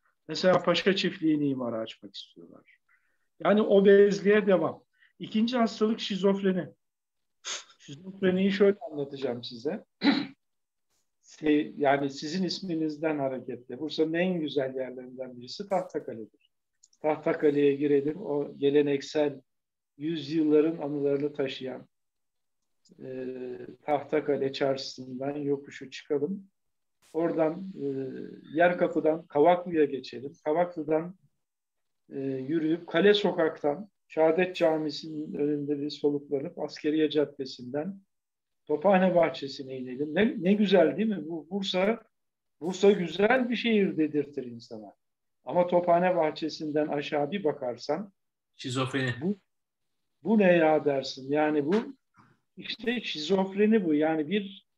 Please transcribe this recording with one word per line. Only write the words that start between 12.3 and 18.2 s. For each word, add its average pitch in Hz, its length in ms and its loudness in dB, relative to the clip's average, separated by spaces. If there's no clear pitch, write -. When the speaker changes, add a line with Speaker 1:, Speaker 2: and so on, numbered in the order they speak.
Speaker 1:
isminizden 156 760 -4
hareketle 127 600 -6
Bursa'nın 156 340 -2
en 180 280 0
güzel 135 340 -4
yerlerinden 127 640 -10
birisi 123 320 -14
Tahtakale'dir. 147 800 -8
Tahtakale'ye 147 760 2
girelim. 143 480 0